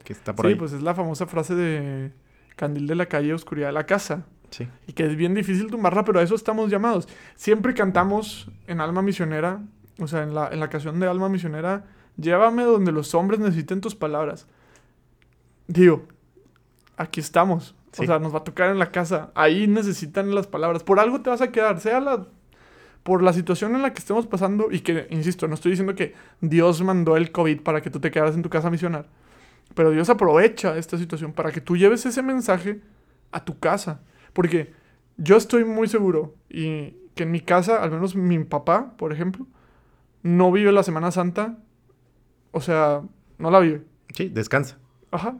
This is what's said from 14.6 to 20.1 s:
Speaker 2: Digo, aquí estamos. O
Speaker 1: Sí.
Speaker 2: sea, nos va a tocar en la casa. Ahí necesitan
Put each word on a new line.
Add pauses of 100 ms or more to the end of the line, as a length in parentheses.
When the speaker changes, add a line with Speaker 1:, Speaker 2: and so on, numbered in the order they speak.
Speaker 2:
Digo, (920)
aquí
estamos. (240)
O
Speaker 1:
Sí.
Speaker 2:
sea,
nos
va
a
tocar
en
la
casa.
Ahí
necesitan